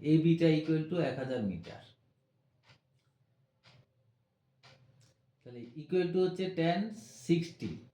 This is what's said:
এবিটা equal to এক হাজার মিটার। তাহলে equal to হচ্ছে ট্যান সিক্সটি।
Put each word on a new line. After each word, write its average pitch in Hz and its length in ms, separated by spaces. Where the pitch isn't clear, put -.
এবিটা 165 360
equal 156 320
to 180 60
এক 127 140
হাজার 127 260
মিটার। - 340
তাহলে 123 200
equal 175 320
to 185 120
হচ্ছে 180 200
ট্যান 170 220
সিক্সটি। 160 440